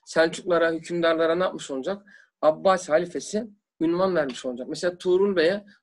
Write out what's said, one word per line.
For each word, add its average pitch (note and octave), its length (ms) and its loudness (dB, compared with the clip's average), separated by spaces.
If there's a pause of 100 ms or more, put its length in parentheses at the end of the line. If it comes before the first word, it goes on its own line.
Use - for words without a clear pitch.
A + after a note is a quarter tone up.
Selçuklara, E3 640 0
hükümdarlara E3 640 0
ne F3+ 80 0
yapmış D#3+ 280 -6
olacak? D3 340 -6 (400)
Abbasi D#3+ 460 2
halifesi F3 560 -2 (320)
ünvan F3 360 2
vermiş C#3 300 -2
olacak. B2 240 -8
Mesela F3 280 -4
Tuğrul F#3+ 380 2
Bey'e F3+ 300 2 (180)